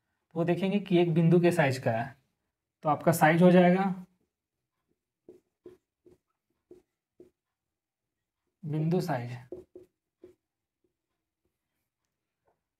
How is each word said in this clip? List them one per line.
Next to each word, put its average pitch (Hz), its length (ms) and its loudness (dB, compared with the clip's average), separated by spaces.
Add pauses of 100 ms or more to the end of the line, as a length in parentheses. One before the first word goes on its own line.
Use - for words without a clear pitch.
(360)
वो 170 80 -2
देखेंगे 185 360 -2
कि 185 180 -2
एक 170 160 2
बिंदु 165 260 4
के 170 120 2
size 143 280 0
का 123 120 -4
है, 113 240 -6 (680)
तो 156 60 -4
आपका 147 240 0
size 165 280 2
हो 180 100 6
जाएगा 180 320 4 (4000)
बिंदु 156 380 -4
size। 123 300 -8 (3500)